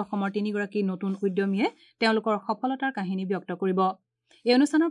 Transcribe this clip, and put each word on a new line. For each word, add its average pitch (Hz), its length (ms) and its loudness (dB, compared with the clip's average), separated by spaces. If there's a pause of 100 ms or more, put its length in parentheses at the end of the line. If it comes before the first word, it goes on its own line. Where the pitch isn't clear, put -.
অসমৰ 196 320 -2
তিনিগৰাকী 208 440 -2 (120)
নতুন 196 200 -4 (140)
উদ্যমীয়ে 196 400 0 (340)
তেওঁলোকৰ 220 340 2 (120)
সফলতাৰ 262 520 -4
কাহিনী 190 340 -4
ব্যক্ত 180 180 -4 (120)
কৰিব। 185 180 2 (640)
এই 247 120 4
অনুষ্ঠানৰ 311 320 4